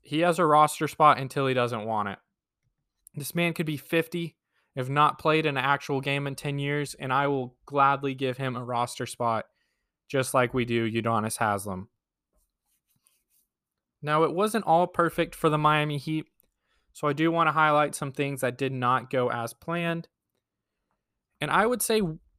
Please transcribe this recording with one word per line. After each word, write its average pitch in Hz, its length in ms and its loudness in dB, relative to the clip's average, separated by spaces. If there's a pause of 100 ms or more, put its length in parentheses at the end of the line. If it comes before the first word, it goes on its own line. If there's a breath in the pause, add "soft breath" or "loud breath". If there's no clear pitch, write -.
he 147 160 -4
has 170 180 2
a 180 80 4
roster 151 420 4
spot 147 300 6
until 135 300 -2
he 131 80 0
doesn't 120 300 -2
want 107 240 -2
it. 98 100 -8 (960)
This 143 200 -10
man 170 180 -2
could 165 120 -4
be 151 120 -4
fifty, 165 580 -4 (400)
if 127 140 -4
not 147 300 2
played 156 260 2
an 143 120 0
actual 139 440 0
game 139 260 -2
in 139 80 -8
ten 143 240 -6
years, 143 360 -4
and 131 180 -4
I 143 140 2
will 131 280 -4 (100)
gladly 139 500 2
give 127 220 -2
him 131 180 -4
a 123 80 -8
roster 120 420 -4
spot, 113 400 -2 (640)
just 131 260 -2
like 123 200 2
we 127 120 0
do 117 260 0
Udonis 113 460 -2
Haslem. 101 520 -2 (2000)
Now, 151 220 2
it 143 100 0
wasn't 208 320 0
all 170 220 4
perfect 170 460 -2
for - 160 0
the 151 80 2
Miami 151 400 2
Heat, 156 280 -6 (680)
so - 160 -6
I 143 60 0
do 160 180 2
wanna 165 220 2
highlight 151 420 4
some 143 160 -6
things 139 300 -4
that 123 160 -2
did 131 160 -2
not 123 360 0
go 123 200 0
as 117 240 -4
planned. 170 540 -6 (1300)
And 147 100 -6
I 180 160 2
would 240 160 -2
say 220 200 0 (380)